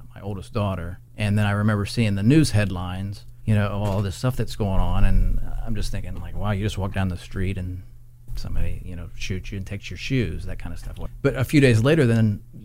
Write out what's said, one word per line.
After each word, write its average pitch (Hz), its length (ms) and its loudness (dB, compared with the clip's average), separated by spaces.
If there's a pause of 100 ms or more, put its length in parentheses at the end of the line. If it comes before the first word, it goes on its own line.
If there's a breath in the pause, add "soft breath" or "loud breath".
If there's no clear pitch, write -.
(140)
my - 60 -16
oldest 98 320 -10
daughter. 92 460 -2 (180)
And 104 220 2
then 104 80 2
I 101 60 2
remember 104 340 0
seeing 104 300 0
the 98 60 -2
news 143 280 6
headlines, 95 720 -2 (200)
you 107 100 4
know, 101 140 4
all 101 340 0
this 98 140 -4
stuff 127 200 -2
that's 110 200 -4
going 95 240 2
on, 90 240 6
and 92 360 6 (240)
I'm 117 120 -2
just - 160 -2
thinking, 92 240 -4
like, 87 200 -8
"Wow, 101 140 0
you 92 140 0
just 98 140 -2
walk 95 160 -2
down 95 140 0
the 90 80 -4
street 95 420 -4
and 92 240 -8 (540)
somebody, 85 480 0
you 90 120 -10
know, 85 180 -10
shoots - 380 -6
you 101 60 -8
and 95 80 -8
takes 101 240 -10
your 92 80 -10
shoes," 90 480 -2
that - 120 -8
kind 82 140 -10
of 82 80 -10
stuff. - 160 -10 (260)
But 127 140 2
a 131 80 0
few 147 160 4
days 117 240 6
later, 147 220 6
then, 110 360 2 (220)